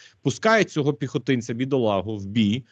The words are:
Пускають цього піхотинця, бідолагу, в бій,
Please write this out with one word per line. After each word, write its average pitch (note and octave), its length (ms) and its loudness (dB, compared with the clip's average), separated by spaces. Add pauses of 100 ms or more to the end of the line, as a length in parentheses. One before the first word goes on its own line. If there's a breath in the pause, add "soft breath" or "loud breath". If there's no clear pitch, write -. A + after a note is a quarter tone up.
(220 soft breath)
Пускають G#3+ 480 2
цього C#3+ 240 0
піхотинця, B2+ 600 -4
бідолагу, A2+ 640 0
в G2 100 -8
бій, G#2+ 460 2